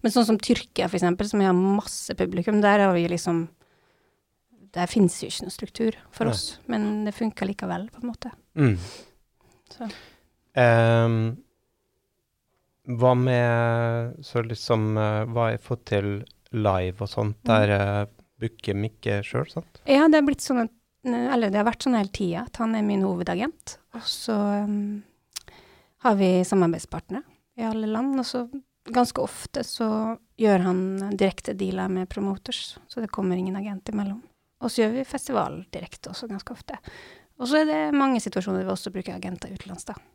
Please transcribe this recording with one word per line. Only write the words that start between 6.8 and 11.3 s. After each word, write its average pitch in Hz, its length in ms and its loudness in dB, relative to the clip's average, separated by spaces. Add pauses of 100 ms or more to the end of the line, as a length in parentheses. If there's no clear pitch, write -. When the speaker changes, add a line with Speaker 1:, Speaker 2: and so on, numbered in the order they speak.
Speaker 1:
det 208 100 -4
funker 214 320 -4
likevel 190 460 -6
på 240 100 -16
en 240 80 -8
måte. - 220 -12 (240)
Speaker 2:
Mm. 123 220 4 (920)
Speaker 1:
Så. 220 200 -10 (680)
Speaker 2:
Ehm, 117 800 4 (1500)